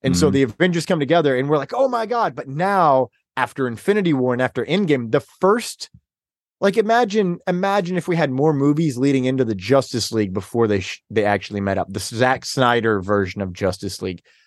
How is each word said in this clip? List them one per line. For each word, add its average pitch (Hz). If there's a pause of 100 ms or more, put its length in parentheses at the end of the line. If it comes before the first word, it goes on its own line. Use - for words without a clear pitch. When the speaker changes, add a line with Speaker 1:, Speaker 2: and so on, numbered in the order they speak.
Speaker 1:
And -
so 87
Speaker 2:
Mm-hmm. 135
Speaker 1:
the 139
Avengers 165
come 175
together 143
and 135
we're 151
like, 135
"Oh 269
my 233
God." 208
But 135
now, 151 (260)
after 131
Infinity 175
War 127
and 123
after 123
Endgame, 147
the 120
first, - (720)
like, 196
imagine, 214
imagine 185
if 165
we 175
had 156
more 143
movies 147
leading 135
into 131
the 110
Justice 113
League 104
before 110
they 104
sh-, -
they 104
actually 101
met 98
up. 92
The 104
Zack 123
Snyder 117
version 101
of 95
Justice 92
League. 92 (260)